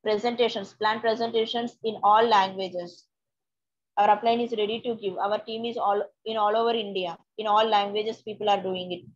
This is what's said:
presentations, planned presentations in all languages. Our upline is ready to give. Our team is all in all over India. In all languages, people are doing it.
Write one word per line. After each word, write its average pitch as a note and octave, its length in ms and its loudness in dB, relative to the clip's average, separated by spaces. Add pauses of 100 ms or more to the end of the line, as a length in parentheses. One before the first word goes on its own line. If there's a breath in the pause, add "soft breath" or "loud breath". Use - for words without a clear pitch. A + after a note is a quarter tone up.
presentations, A3+ 680 0
planned A3 300 -2
presentations A3+ 800 -2
in A3 180 -2
all G#3+ 240 6
languages. F#3+ 800 0 (920)
Our G#3 180 6
upline A#3 260 2
is A#3 100 -4
ready G#3+ 340 -2
to A#3+ 80 -2
give. G3 240 -6
Our G3+ 220 -2
team A3+ 260 -8
is A#3 100 -6
all G3+ 260 0 (220)
in A3 140 -6
all G#3 180 2
over A#3 140 2
India. G3 480 -4 (180)
In G#3+ 100 -8
all G#3+ 220 4
languages, G#3+ 540 0
people G#3 260 -4
are G3 140 2
doing F#3 300 -6
it. F3+ 100 -8 (140)